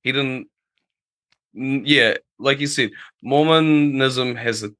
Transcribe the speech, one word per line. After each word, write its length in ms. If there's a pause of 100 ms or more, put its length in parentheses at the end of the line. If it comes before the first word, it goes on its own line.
he 80
didn't, 360 (1120)
n-, 300
yeah, 300 (200)
like 220
you 80
said, 240 (320)
Mormonism 1120
has 260
a 80 (100)